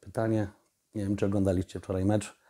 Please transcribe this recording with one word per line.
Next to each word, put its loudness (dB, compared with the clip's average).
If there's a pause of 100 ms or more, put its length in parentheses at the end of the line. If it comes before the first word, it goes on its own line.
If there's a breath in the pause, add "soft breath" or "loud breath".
pytanie. -2 (460)
Nie -4
wiem, 0
czy 0
oglądaliście 0
wczoraj -2
mecz 0 (120)